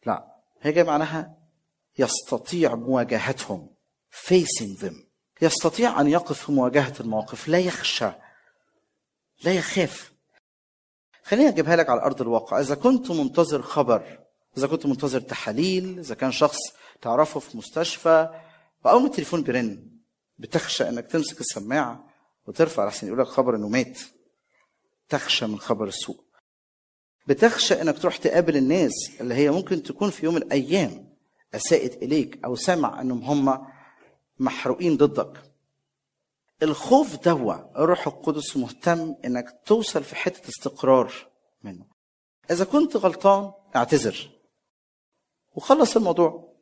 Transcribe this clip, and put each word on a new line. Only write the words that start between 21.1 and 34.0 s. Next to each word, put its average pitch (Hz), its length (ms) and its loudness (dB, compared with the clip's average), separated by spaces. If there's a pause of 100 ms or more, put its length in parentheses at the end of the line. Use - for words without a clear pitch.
السماعة 120 760 -6 (320)
وترفع 117 400 0
لحسن 104 200 -8
يقول 107 120 -4
لك 127 80 0
خبر 123 300 0
إنه 104 120 -6
مات. 120 320 -4 (1080)
تخشى - 380 -2
من 107 120 -6
خبر 110 260 -2
السوء. - 400 -8 (1000)
بتخشى 180 560 4
إنك 156 160 0
تروح - 180 -2
تقابل 170 400 2
الناس 139 640 0
اللي 117 140 -6
هي 143 160 4
ممكن 180 320 -2
تكون 202 280 -4
في - 140 -10
يوم 165 100 0
من 160 80 0
الأيام 143 760 -2 (380)
أساءت - 480 0
إليك 135 420 -2
أو 123 120 -6
سمع 160 440 -2
إنهم 127 220 -4
هم 135 440 0 (720)